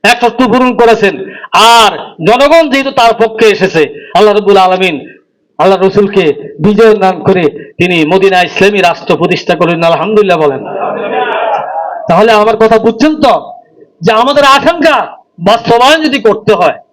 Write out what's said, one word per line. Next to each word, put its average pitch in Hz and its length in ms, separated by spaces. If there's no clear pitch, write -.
এক 240 180
শর্ত 240 220
পূরণ 247 320
করেছেন, 220 500
আর 214 460
জনগণ 285 420
যেহেতু 269 220
তার 233 220
পক্ষে 220 340
এসেছে, 180 680
আল্লাহ 208 180
রব্বুল 202 240
আলামিন 185 500
আল্লাহ 185 220
রসুলকে 190 800
বিজয় 214 340
দান 185 300
করে 185 540
তিনি 175 280
মদিনা 190 260
ইসলামী 196 380
রাষ্ট্র 170 380
প্রতিষ্ঠা 175 380
করলেন, 165 280
আলহামদুলিল্লাহ 170 640
বলেন। 131 120
তাহলে 214 220
আমার 214 260
কথা 220 200
বুঝছেন 233 380
তো, 208 380
যে 208 120
আমাদের 277 300
আকাঙ্ক্ষা 277 760
বাস্তবায়ন 233 640
যদি 269 160
করতে 208 340
হয় 170 260